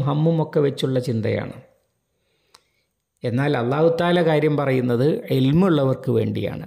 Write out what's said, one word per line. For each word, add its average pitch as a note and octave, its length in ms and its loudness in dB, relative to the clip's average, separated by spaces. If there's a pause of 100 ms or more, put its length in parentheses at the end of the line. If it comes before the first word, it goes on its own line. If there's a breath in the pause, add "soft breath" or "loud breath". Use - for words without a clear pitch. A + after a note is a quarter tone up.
ഹമ്മും D3+ 380 0
ഒക്കെ D#3 200 -2
വെച്ചുള്ള C#3 400 0
ചിന്തയാണ്. G#2+ 560 -4 (1700 soft breath)
എന്നാൽ C3 340 0
അല്ലാഹു C3+ 340 2
തആല F3 320 2
കാര്യം D3+ 340 2
പറയുന്നത് B2+ 500 0 (240)
ഇൽമുള്ളവർക്ക് C3+ 800 2
വേണ്ടിയാണ്. G#2+ 560 -2